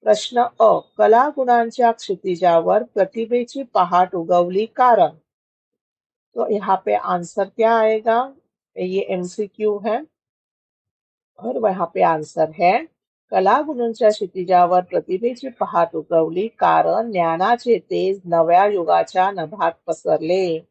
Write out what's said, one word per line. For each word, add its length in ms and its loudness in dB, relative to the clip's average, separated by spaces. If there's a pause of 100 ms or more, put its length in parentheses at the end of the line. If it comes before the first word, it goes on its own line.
प्रश्न 420 0 (160)
अ, 200 4 (180)
कलागुणांच्या 920 2
क्षितिजावर 920 0
प्रतिभेची 800 -4
पहाट 520 0
उगवली 500 0
कारण. 440 4 (1300)
तो 140 -4
यहाँ 260 0
पे 180 -4
आंसर 500 -4
क्या 340 0
आएगा? 560 0 (420)
ये 240 -4
एमसीक्यू 760 -6
है 200 -4 (1400)
और 200 -8
वहाँ 280 -2
पे 160 -4
आंसर 440 0 (120)
है, 280 0 (460)
कलागुणांच्या 760 0
क्षितिजावर 720 2
प्रतिभेची 680 -4
पहाट 460 -4
उगवली 520 -2
कारण 640 0
ज्ञानाचे 680 0
तेज 460 -4
नव्या 400 4
युगाच्या 680 0
नभात 400 -4 (160)
पसरले. 840 -2